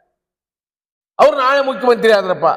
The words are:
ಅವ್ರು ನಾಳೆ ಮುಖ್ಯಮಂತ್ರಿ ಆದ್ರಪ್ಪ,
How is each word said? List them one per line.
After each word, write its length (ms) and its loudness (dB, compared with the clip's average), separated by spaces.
ಅವ್ರು 200 2
ನಾಳೆ 220 0
ಮುಖ್ಯಮಂತ್ರಿ 520 0
ಆದ್ರಪ್ಪ, 340 0